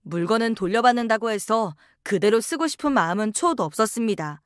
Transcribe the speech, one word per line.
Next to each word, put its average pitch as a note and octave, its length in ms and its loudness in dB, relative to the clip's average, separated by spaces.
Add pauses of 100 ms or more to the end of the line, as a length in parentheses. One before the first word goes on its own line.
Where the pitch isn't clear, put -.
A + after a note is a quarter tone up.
물건은 G#3 540 0
돌려받는다고 A3+ 720 2
해서 G#3+ 460 -2 (260)
그대로 G#3 400 2
쓰고 E4 260 -2
싶은 D4 240 -2
마음은 G#3 420 0
초도 D#4+ 300 0
없었습니다. F#3 840 -2